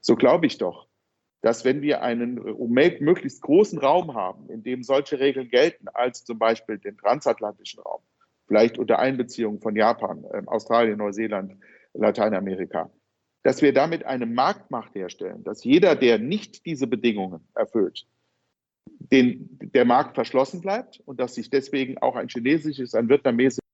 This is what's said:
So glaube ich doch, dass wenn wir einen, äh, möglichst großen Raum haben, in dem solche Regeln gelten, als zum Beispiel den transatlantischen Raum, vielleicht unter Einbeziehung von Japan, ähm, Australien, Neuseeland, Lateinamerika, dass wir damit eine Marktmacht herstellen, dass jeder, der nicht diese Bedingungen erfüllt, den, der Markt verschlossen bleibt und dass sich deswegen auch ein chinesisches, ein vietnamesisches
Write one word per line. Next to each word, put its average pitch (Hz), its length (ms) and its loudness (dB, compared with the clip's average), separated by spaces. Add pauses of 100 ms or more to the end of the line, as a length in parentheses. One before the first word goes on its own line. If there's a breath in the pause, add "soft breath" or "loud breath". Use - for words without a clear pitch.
So 120 160 2
glaube 156 300 4
ich 117 100 -2
doch, - 300 -8 (560)
dass 113 240 0
wenn 139 160 0
wir 147 200 -2
einen, 120 360 -4
äh, 120 640 0
möglichst 143 420 -2
großen 175 360 4
Raum 151 360 0
haben, 95 340 -8
in 110 140 -14
dem 127 200 -6
solche 135 380 -2
Regeln 131 300 -2
gelten, 143 380 2
als 123 360 -4
zum 113 140 -10
Beispiel 113 400 0
den 101 180 -12
transatlantischen 107 840 -4
Raum, - 200 -10 (460)
vielleicht 110 320 4
unter 113 200 0
Einbeziehung 117 600 -2
von 107 160 -4
Japan, 107 480 0 (100)
ähm, 101 140 -8
Australien, 113 500 0
Neuseeland, 104 580 -6 (380 soft breath)
Lateinamerika, 95 960 -2 (540)
dass 131 180 2
wir 139 100 6
damit 151 320 0
eine 123 220 -6
Marktmacht 123 720 -4
herstellen, 92 480 -12
dass - 180 -10
jeder, 160 320 6
der 120 240 4
nicht 147 480 -6
diese 135 220 -4
Bedingungen 104 520 -2 (140)
erfüllt, 104 520 -2 (920)
den, - 640 2
der - 240 2
Markt 123 320 2
verschlossen 135 440 -2
bleibt 196 460 -6
und 135 140 -10
dass 123 160 -4
sich 113 120 -10
deswegen 135 500 -2
auch 123 180 0
ein 123 120 -8
chinesisches, 135 680 -2
ein 113 120 0
vietnamesisches 127 540 2 (120)